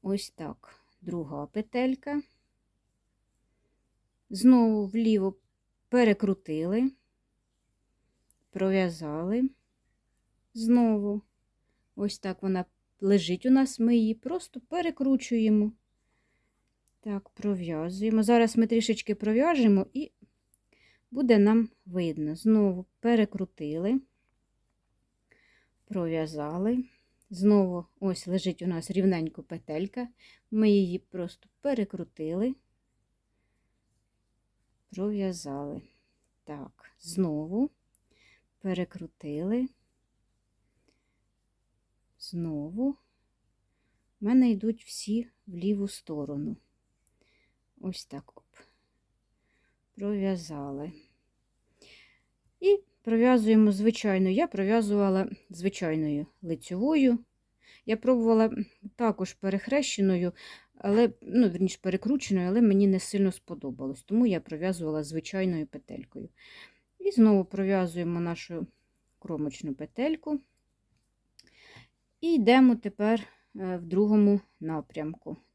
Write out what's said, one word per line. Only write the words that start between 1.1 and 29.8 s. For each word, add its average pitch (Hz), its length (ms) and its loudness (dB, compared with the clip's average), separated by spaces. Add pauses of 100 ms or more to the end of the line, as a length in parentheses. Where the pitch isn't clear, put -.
петелька. 262 760 -4 (2000)
Знову 220 560 4
вліво 202 480 0 (540)
перекрутили, 202 1000 0 (1600)
пров'язали. 185 1000 -2 (1040)
Знову 226 680 0 (760)
ось 202 220 -6
так 185 240 -10
вона 185 220 -2 (360)
лежить 190 460 0
у 254 40 4
нас, 262 300 4
ми 233 160 4
її 220 180 2
просто 269 460 -10
перекручуємо. 254 1120 0 (1300)
Так, 202 280 -8
пров'язуємо. 190 960 -2
Зараз 226 340 4
ми 226 100 4
трішечки 220 480 -2
пров'яжемо 220 800 2
і 285 180 -8 (1080)
буде 240 220 6
нам 214 300 6 (180)
видно. 165 500 -4
Знову 202 500 2 (140)
перекрутили, 202 1000 -2 (1800)
пров'язали. 165 1000 -4 (460)
Знову 190 560 4 (140)
ось 190 260 -4
лежить 180 360 -4
у 175 40 -4
нас 170 240 -4
рівненько 180 520 0
петелька. 180 680 -8 (420)